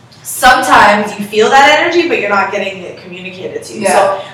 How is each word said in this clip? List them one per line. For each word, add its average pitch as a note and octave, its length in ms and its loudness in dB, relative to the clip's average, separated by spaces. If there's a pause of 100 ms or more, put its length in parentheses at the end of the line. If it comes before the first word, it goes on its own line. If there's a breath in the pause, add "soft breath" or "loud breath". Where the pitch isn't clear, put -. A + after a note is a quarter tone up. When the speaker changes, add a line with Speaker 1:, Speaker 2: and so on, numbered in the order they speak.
(240)
Speaker 1:
sometimes - 960 2
you G3+ 80 -8
feel A3 240 2
that D4 300 4
energy, E4+ 280 0
but A3+ 120 -2
you're G3+ 100 -4
not G3 220 0
getting F#3+ 320 -6
it - 180 -14
communicated F#3 600 -12
to - 100 -16
you. - 80 -10
Speaker 2:
Yeah. F#3+ 120 2
Speaker 1:
So - 300 2 (100)